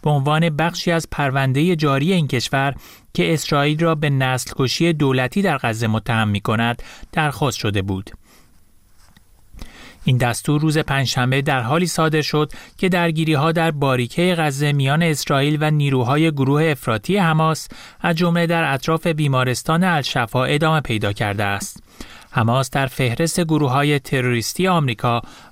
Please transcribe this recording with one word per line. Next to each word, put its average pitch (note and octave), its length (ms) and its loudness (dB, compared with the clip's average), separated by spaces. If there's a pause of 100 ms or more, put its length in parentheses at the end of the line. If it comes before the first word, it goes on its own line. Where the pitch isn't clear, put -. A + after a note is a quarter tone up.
به D3+ 60 0
عنوان D3+ 400 2
بخشی E3 420 -2
از E3 200 0
پروندهٔ C#3 640 0
جاری D3+ 380 0
این D#3+ 140 2
کشور C3+ 480 -2 (380)
که E3+ 200 0
اسرائیل D3+ 460 0
را E3 160 2
به D3+ 140 -2
نسل C3 460 -2
کشی E3 380 2
دولتی C3+ 480 0
در E3 160 0
غزه A2+ 300 -2
متهم A2 400 0
می‌کند، A#2 560 -2 (280)
درخواست D3 460 -2
شده G2+ 240 -2
بود. G2 280 -6 (2000)
این B2+ 120 2
دستور B2+ 440 0
روز D#3 160 0
پنجشنبه C3+ 640 0
در C#3 200 0
حالی D3+ 240 0
صادر D#3+ 360 0
شد D3+ 300 -2 (260)
که F#3+ 120 0
درگیری‌ها D#3+ 600 0
در E3 200 2
باریکهٔ C3+ 640 0
غزه D3 360 0
میان C#3+ 320 2
اسرائیل D3 560 2
و D3+ 120 2
نیروهای C#3+ 600 2
گروه C#3 320 2
افراطی D3 540 0
حماس، D#3+ 500 2 (340)
از F3 140 0
جمله E3+ 320 2
در E3 260 2
اطراف D#3+ 340 0
بیمارستان D3 760 0
الشفا، C3 600 0
ادامه D3 380 2
پیدا G#2+ 320 -2
کرده G#2 300 -2
است. G2 400 -6 (480)
حماس B2 380 2
در C3+ 180 0
فهرست C3+ 520 -2
گروه‌های D3 600 2
تروریستی B2 680 -2
آمریکا C3 540 0 (300)